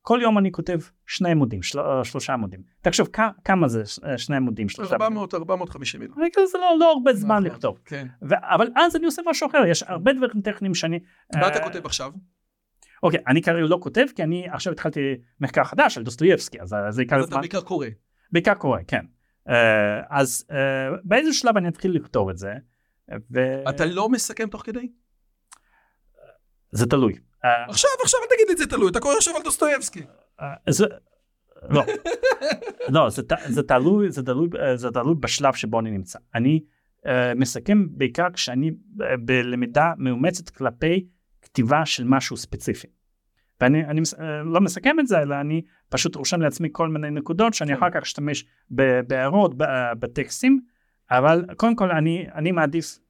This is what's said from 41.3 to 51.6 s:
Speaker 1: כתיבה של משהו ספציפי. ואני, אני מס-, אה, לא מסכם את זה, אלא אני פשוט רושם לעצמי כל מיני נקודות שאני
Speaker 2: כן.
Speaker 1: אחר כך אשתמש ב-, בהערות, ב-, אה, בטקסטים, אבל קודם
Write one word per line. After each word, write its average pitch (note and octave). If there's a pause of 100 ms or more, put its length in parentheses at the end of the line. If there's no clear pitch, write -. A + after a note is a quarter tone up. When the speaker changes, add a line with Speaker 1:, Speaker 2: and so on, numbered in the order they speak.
Speaker 1:
כתיבה C#3+
של C3
משהו B2+
ספציפי. - (760)
ואני, D3
אני D3+
מס-, D#3+
אה, D3+
לא E3
מסכם G3
את C#4
זה, G3
אלא C#3+
אני D#3 (280)
פשוט D3+
רושם D3+
לעצמי D#3
כל E3
מיני D3+
נקודות E3+
שאני D3
Speaker 2:
כן. C3+
Speaker 1:
אחר F3+
כך E3+
אשתמש D3 (240)
ב-, B2+
בהערות, C#3
ב-, C#3+
אה, B2+
בטקסטים, C#3 (520)
אבל D#3 (120)
קודם A3+